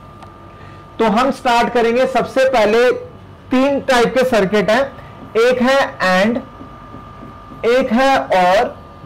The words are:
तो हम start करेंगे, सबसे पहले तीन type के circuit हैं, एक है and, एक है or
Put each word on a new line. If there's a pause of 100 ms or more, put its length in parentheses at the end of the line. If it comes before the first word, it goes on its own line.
(1000)
तो
हम
start
करेंगे,
सबसे
पहले (600)
तीन
type
के
circuit
हैं, (580)
एक
है (200)
and, (1300)
एक
है
or (400)